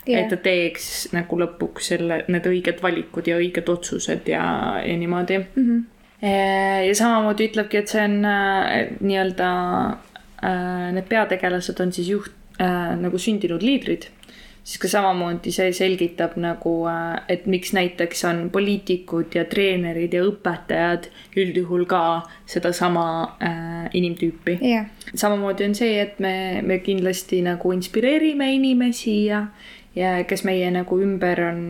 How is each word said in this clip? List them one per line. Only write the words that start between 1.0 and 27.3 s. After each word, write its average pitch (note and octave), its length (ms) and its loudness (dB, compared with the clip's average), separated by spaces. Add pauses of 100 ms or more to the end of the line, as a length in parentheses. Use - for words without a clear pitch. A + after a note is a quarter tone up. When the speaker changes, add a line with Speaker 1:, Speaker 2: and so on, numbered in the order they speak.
Speaker 2:
nagu F3 240 -2
lõpuks E3+ 440 -4
selle, E3+ 480 -2
need F3 160 0
õiged F3+ 380 0
valikud E3+ 440 -2
ja E3+ 100 2
õiged F3 320 0
otsused - 600 -2
ja, D#3+ 580 0
ja E3+ 100 -2
niimoodi. F3 420 0 (180)
Speaker 1:
Mhm. A#3 220 4 (440)
Speaker 2:
Äh, G3 680 2
ja G3 60 4
samamoodi A3 540 2
ütlebki, G#3+ 300 -2
et G#3 100 -2
see A3 140 2
on, G#3 220 2
äh, G3 640 2 (120)
nii-öelda, F#3+ 480 2 (920)
äh, F3+ 500 -2
need F#3+ 160 -2
peategelased F#3 720 0
on F3+ 120 2
siis F3 160 -2
juht-, G3+ 260 -2 (260)
äh, F3 380 0
nagu F3+ 200 0
sündinud F3+ 440 0
liidrid. - 460 0 (560)
Siis - 180 -10
ka G3 60 -2
samamoodi F3+ 640 0
see F#3 200 2
selgitab F3+ 640 0
nagu, E3+ 360 -2 (140)
äh, E3 420 -4
et F3+ 180 0
miks F#3 260 0
näiteks F3+ 520 0
on E3+ 260 0
poliitikud F#3 840 0
ja E3+ 100 2
treenerid F3 680 0
ja F3+ 120 2
õpetajad E3+ 840 0 (300)
üldjuhul F3+ 500 0
ka F3+ 160 2 (440)
sedasama, E3+ 920 0
äh, E3+ 560 -6
inimtüüpi. F3 680 0
Speaker 1:
Jah. A#3 260 2 (280)
Speaker 2:
Samamoodi G3+ 500 0
on G3+ 100 2
see, G#3+ 260 2
et G3+ 200 -4
me, F#3+ 420 -2
me F#3 160 0
kindlasti F#3 640 0